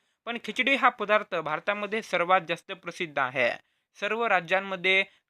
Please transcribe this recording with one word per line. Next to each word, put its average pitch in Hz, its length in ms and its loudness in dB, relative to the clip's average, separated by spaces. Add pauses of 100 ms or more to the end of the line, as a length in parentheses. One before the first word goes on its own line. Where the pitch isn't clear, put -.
(260)
पण 233 180 -6
खिचडी 254 320 0
हा 254 140 4
पदार्थ 208 460 0
भारतामध्ये 196 680 -4
सर्वात 180 480 2
जास्त 170 220 -6
प्रसिद्ध 170 480 -6
आहे. 127 300 2 (500)
सर्व 220 260 -2
राज्यांमध्ये 190 800 2 (240)